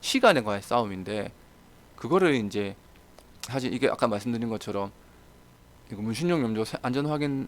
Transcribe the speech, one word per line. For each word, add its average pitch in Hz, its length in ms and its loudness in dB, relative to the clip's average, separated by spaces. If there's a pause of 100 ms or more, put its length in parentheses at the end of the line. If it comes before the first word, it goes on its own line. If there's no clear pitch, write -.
시간에 226 400 4
관한 104 200 -2
싸움인데 104 680 -2 (640)
그거를 160 400 4
이제 104 400 -2 (680)
사실 127 320 -4
이게 123 140 2
아까 - 200 2
말씀드린 117 420 -2
것처럼 101 420 -6 (1000)
이거 101 100 -8
문신용 147 400 0
염료 110 240 0
세-, - 160 -6
안전 131 240 0
확인 147 420 -2